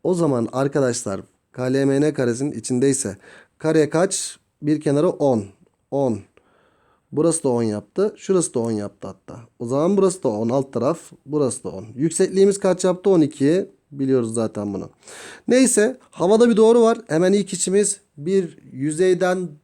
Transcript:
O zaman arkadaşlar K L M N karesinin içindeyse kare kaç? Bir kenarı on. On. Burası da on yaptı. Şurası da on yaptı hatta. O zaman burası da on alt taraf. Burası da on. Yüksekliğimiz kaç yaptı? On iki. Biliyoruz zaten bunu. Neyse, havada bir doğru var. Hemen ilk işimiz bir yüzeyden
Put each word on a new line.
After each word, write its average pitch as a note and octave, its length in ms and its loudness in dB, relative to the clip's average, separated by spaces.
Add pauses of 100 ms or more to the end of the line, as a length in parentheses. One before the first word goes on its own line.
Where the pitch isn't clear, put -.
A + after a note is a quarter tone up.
O F#3 120 0
zaman C#3 380 0
arkadaşlar B2+ 680 -2 (320)
K B2+ 100 -10
L C3 220 0
M C#3 160 2
N D3+ 140 0
karesinin C3 380 -2
içindeyse B2+ 640 -2 (420)
kare D#3 320 0
kaç? E3+ 480 -2 (240)
Bir D3+ 180 0
kenarı D3+ 280 0
on. C3 360 0 (460)
On. C3+ 280 -2 (960)
Burası D#3 320 0
da C#3 40 2
on A#2+ 140 0
yaptı. A2+ 540 -4
Şurası - 380 -2
da C3 40 -2
on A#2 120 -2
yaptı G2+ 380 -8
hatta. - 320 -18 (180)
O B2 80 -10
zaman D3+ 300 0
burası F#3+ 260 0
da C#3 60 0
on A2 200 -2
alt C3+ 240 -2
taraf. D#3 260 -2 (280)
Burası C3+ 380 -2
da - 40 -8
on. F#2+ 260 -12
Yüksekliğimiz F#3+ 640 2
kaç F#3 260 -2
yaptı? F#3 260 0
On F3+ 100 6
iki. D#3 500 0 (220)
Biliyoruz C3 420 0
zaten G#2+ 400 -4
bunu. F2+ 160 -10 (580)
Neyse, B3 500 2 (120)
havada A3 380 4
bir A3+ 80 2
doğru A3+ 260 6
var. A3+ 240 4
Hemen F3 260 2
ilk G3+ 200 0
işimiz G3 480 -2 (160)
bir E3+ 420 -2 (140)
yüzeyden F3+ 760 0 (160)